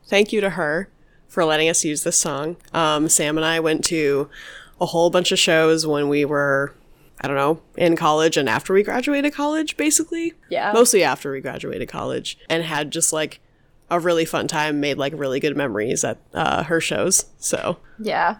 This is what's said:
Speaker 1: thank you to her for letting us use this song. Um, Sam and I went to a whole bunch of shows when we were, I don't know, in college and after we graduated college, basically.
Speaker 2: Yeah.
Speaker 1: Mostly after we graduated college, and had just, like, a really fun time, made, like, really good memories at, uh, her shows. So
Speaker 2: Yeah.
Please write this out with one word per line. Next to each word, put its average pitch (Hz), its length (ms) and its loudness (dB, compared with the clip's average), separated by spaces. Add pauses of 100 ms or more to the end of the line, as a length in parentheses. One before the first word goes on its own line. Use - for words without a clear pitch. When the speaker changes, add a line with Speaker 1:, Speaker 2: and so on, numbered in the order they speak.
Speaker 1:
thank 202 260 2
you 214 80 0
to 196 100 0
her 165 380 -4 (380)
for 175 180 0
letting 156 240 2
us 175 160 0
use 147 180 -4
this 170 140 0
song. 156 400 -4 (160)
Um, 156 360 2
Sam 156 280 2
and 160 80 0
I 165 140 2
went 160 260 0
to 143 440 0 (500)
a 175 80 0
whole 175 220 2
bunch 180 220 2
of 185 80 2
shows 160 480 4
when 147 220 0
we 147 160 2
were, 143 500 0 (460)
I 139 60 -4
don't 139 100 -2
know, 147 240 2 (160)
in 170 180 4
college 156 400 2
and 139 140 2
after - 240 0
we 202 100 6
graduated 285 500 -2
college, 302 440 -4
basically. 330 560 -2 (160)
Speaker 2:
Yeah. 190 240 -2
Speaker 1:
Mostly 226 300 4
after 139 280 -2
we 135 80 -8
graduated - 480 -8
college, 131 500 -8 (120)
and 165 140 0
had 151 280 -6
just, 165 220 -2
like, 156 260 -4 (500)
a 175 100 0
really 165 260 2
fun 147 220 -2
time, 151 320 0
made, 143 180 0
like, 139 180 -2
really 139 240 -4
good 143 160 0
memories 117 480 -2
at, 113 140 -4 (160)
uh, 156 300 0
her 160 180 0
shows. - 440 0 (120)
So - 400 -4 (220)
Speaker 2:
Yeah. 180 400 -2